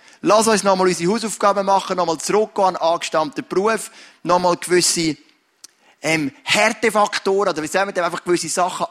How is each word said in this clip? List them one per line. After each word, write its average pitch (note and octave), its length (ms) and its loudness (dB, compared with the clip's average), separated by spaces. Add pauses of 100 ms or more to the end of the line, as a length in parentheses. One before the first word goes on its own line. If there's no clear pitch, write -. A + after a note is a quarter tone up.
(200)
lass G#3 260 4
uns G#3+ 160 2
nochmal F#3 260 2
unsere E3+ 220 0
Hausaufgaben G3+ 540 0
machen, F#3+ 320 0
nochmal E3 220 -2
zurückgehen G3+ 480 0
an F3+ 100 0
angestammten D#3+ 720 -2
Beruf, G#3 420 -2 (340)
nochmal F3 340 2
gewisse, E3+ 580 0 (840)
ähm, D3+ 300 0 (100)
Härtefaktoren, G#3 1120 0
oder D#3 80 -6
wie D#3 40 -6
sagen F#3+ 300 -2
wir, F3 80 0
einfach E3+ 180 -6
gewisse E3+ 280 -2
Sachen F3+ 400 -2